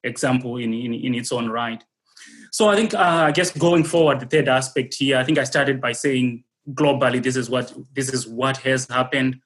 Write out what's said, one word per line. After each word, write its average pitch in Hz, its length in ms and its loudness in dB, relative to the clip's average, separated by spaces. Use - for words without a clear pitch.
example 123 540 -2
in, 113 160 -4
in, 117 200 -6
in 120 220 -4
its 120 160 -6
own 120 180 -4
right. 113 340 -6
So 214 180 4
I 202 60 4
think, 220 180 0
uh, 170 340 4
I 151 40 4
guess 175 200 0
going 170 320 4
forward, 156 360 4
the 127 60 -10
third 139 220 2
aspect 127 480 0
here, 135 220 0
I 127 60 2
think 147 140 2
I 135 60 2
started 135 380 0
by 123 100 -2
saying 123 540 -2
globally, 131 500 2
this 127 140 -2
is 120 140 -2
what, 120 240 -4
this 131 160 -4
is 123 180 -4
what 127 300 -2
has 131 320 -2
happened. 127 560 -2